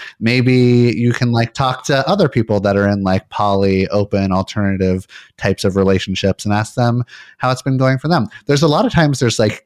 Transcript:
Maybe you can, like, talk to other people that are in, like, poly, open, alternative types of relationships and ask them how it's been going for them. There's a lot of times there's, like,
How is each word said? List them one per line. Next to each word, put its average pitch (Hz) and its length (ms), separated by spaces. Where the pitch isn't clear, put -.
Maybe 120 760
you 120 180
can, 120 180
like, 117 240
talk 127 300
to 135 220
other 190 220
people 107 300
that 101 180
are 101 100
in, 101 140
like, 95 280
poly, 98 580
open, 98 440
alternative 95 760
types - 260
of 95 120
relationships 95 680
and 104 80
ask 107 220
them 120 280
how 127 100
it's 131 140
been 135 140
going 131 200
for 151 100
them. 151 200
There's 135 160
a 165 60
lot 160 180
of 240 60
times 147 280
there's, 117 200
like, 107 260